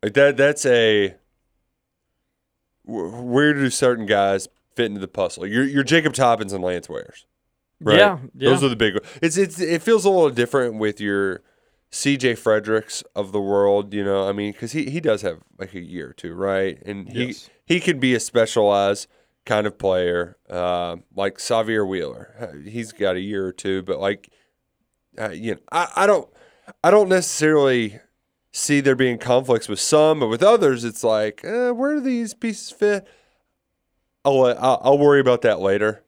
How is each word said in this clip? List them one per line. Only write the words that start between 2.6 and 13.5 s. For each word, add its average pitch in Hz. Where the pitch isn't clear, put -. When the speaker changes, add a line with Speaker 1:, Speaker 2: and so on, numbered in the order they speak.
Speaker 1:
wh-, 110
where 139
do 139
certain 120
guys 98
fit 117
into 101
the 95
puzzle? 92
You're, 117
you're 139
Jacob 151
Toppins 113
and 90
Lance 90
Wares, -
right? 107
Speaker 2:
Yeah, 196
yeah. 127
Speaker 1:
Those 131
are 135
the 117
big, 104
it's, 165
it's, 180
it 170
feels 220
a 202
little 170
different 120
with 107
your 98
C 143
J 123
Fredericks 107
of 98
the 101
world, 101